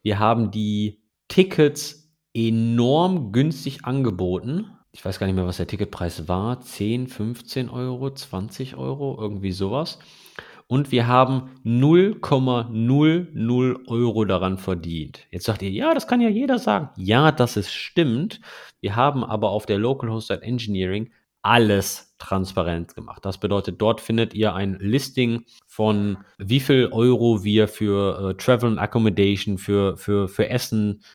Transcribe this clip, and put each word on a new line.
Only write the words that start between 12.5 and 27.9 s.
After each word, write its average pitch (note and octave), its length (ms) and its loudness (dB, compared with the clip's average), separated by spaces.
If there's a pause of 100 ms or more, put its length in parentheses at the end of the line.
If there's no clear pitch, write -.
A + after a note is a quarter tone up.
null D3 640 2
null B2 540 0
Euro A#2 380 0
daran F#2+ 320 0
verdient. E2+ 640 -6 (100)
Jetzt F2+ 160 -10
sagt - 160 -2
ihr, G2 80 -6
„Ja, C#4+ 240 0
das - 140 -2
kann B3 120 2
ja A#3 100 4
jeder A#3+ 280 0
sagen.“ G3 400 -2
Ja, A#2+ 340 4
das A#2+ 240 0
ist, G2+ 160 -4
stimmt. D#3 680 -2 (400)
Wir G2+ 140 -4
haben C3 280 2
aber G#2 280 -2
auf G#2 140 -2
der G#2 120 0
Local B2 320 -2
Host A2 220 -4
Engineering G#2 800 -4 (320)
alles G#2+ 760 4
transparent F2 800 -4
gemacht. - 280 -16
Das G2 160 -6
bedeutet, G2 400 -2
dort A2 220 2
findet A2+ 320 -2
ihr G#2 200 0
ein F#2+ 280 -4
Listing A#2 640 -2 (200)
von, G2+ 520 0 (220)
wie G#2+ 200 0
viel C3 320 4
Euro A#2 540 4
wir G#2 240 4
für, G2 640 -2